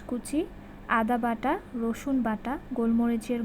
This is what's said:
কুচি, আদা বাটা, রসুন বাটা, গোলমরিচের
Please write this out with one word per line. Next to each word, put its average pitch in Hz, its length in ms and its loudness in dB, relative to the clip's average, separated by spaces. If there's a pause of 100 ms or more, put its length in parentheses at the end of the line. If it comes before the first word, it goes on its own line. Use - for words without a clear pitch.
কুচি, 254 320 -2 (600)
আদা 226 240 2
বাটা, 233 280 2 (300)
রসুন 233 340 0 (100)
বাটা, 226 260 -2 (240)
গোলমরিচের 233 680 2